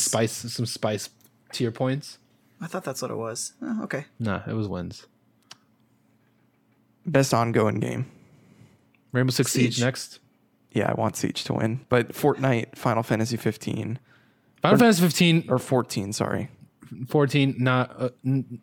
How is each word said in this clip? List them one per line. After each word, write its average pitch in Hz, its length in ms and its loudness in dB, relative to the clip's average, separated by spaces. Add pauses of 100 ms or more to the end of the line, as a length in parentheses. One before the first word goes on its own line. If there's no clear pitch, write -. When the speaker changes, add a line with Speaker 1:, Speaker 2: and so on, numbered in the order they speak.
(220)
Speaker 1:
this. 113 100 2
Speaker 2:
spice, - 220 -10
some 120 120 -4
spice 107 440 -4 (420)
tier 120 200 -2
points. 131 460 -4 (440)
Speaker 1:
I 165 60 -10
thought 180 180 -8
that's 131 160 -8
what 120 100 -6
it 110 60 -6
was. 113 440 -8
Oh, 220 220 -6
okay. 143 220 -6 (140)
Speaker 2:
Nah, 101 280 -4
it - 60 -6
was 110 160 -2
wins. 90 360 -10 (2000)
Speaker 3:
Best 139 280 4
ongoing 117 460 2
game. - 260 -2 (1080)
Speaker 2:
Rainbow 127 200 2
Six 131 200 2
Siege 120 240 2
Speaker 1:
Siege. 120 80 0
Speaker 2:
next. - 360 -4 (520)
Speaker 3:
Yeah, - 180 0
I - 100 0
want 110 160 0
Siege - 300 -4
to 127 80 -2
win. 113 360 -2
But 117 240 2
Fortnite, 135 640 0
Final 113 280 0
Fantasy 113 340 0
fifteen. 110 640 -4 (640)
Speaker 2:
Final 185 140 4
Speaker 3:
Or - 40 6
Speaker 2:
Fantasy 220 220 6
fifteen. 170 460 4
Speaker 3:
Or 127 120 2
fourteen, 117 540 -2
sorry. - 360 -2 (580)
Speaker 2:
Fourteen, 139 520 2
not, 127 380 2
uh, 123 120 -2 (160)
n-, 131 380 -2